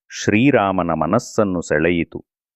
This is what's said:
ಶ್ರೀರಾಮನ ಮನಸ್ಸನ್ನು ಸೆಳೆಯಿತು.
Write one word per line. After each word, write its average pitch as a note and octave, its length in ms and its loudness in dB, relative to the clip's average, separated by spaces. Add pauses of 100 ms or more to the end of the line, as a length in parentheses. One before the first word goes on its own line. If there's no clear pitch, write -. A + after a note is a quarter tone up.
(240)
ಶ್ರೀರಾಮನ G2+ 680 2
ಮನಸ್ಸನ್ನು F2+ 680 -2
ಸೆಳೆಯಿತು. D#2+ 640 -2 (320)